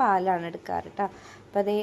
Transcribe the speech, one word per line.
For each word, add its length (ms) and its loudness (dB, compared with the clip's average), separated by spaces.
പാലാണ് 500 2
എടുക്കാറ് 440 -8
ട്ടോ. 120 -2
അപ്പോൾ 180 -2
അതേ 180 0